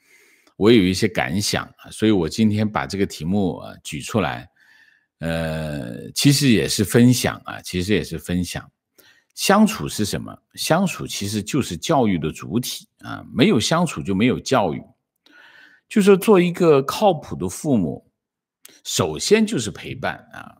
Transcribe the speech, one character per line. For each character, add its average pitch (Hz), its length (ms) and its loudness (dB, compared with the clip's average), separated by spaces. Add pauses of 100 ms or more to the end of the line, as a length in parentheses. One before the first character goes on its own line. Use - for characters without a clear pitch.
(540)
我 101 160 4
有 120 100 8
一 92 140 2
些 101 140 0
感 76 340 -2
想 - 220 -4 (140)
啊， - 120 -20
所 - 160 -2
以 110 60 4
我 87 160 0
今 110 200 2
天 104 220 0
把 69 160 -4
这 69 100 -8
个 98 80 -2
题 - 200 -6
目 92 320 -2
啊 - 260 -16
举 73 180 -12
出 101 200 -4
来， 64 280 -6 (720)
呃， 78 920 -6
其 - 180 4
实 143 200 4
也 80 180 4
是 104 160 -2
分 120 280 6
享 82 320 -2
啊， - 160 -12
其 90 220 -6
实 98 100 -4
也 87 120 0
是 82 140 -10
分 87 260 -4
享。 - 260 -10 (640)
相 208 320 4
处 - 220 -6
是 107 160 -4
什 73 160 -4
么？ 52 180 -14 (160)
相 180 320 0
处 - 200 -8
其 - 200 -8
实 104 160 -2
就 - 180 -2
是 92 160 -6
教 135 300 0
育 95 120 0
的 76 120 -4
主 73 300 -6
体 - 260 -10 (140)
啊， - 320 -14
没 135 160 2
有 175 100 2
相 165 260 0
处 - 160 -6
就 82 140 -6
没 101 120 2
有 107 120 0
教 98 340 0
育。 65 80 -8 (1080)
就 - 120 2
说 196 160 8
做 196 220 4
一 175 140 2
个 160 300 6
靠 196 300 0
谱 143 220 -8
的 80 140 -4
父 139 280 -2
母， 73 360 -4 (720)
首 78 340 -2
先 220 260 2
就 208 140 -2
是 104 140 -4
陪 139 200 -14
伴 - 400 -8
啊， - 280 -20